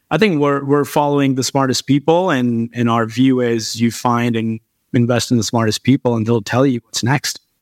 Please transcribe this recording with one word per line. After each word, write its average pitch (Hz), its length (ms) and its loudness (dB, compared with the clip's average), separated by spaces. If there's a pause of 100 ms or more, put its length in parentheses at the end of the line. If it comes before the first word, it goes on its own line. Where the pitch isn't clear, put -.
(120)
I 156 80 0
think 185 200 2
we're, 143 240 0
we're 139 220 0
following 143 480 0
the 127 100 -2
smartest 131 440 -2
people, 165 420 2
and, 120 460 0
and 120 120 0
our 117 200 0
view 127 340 2
is 117 400 -2
you 117 80 2
find 120 460 0
and 113 240 -4 (360)
invest 120 360 0
in 123 60 2
the 107 60 0
smartest 113 380 -2
people, 123 340 2
and 110 120 -2
they'll 117 160 0
tell 131 240 0
you 120 160 -2
what's - 180 -10
next. - 380 -4 (220)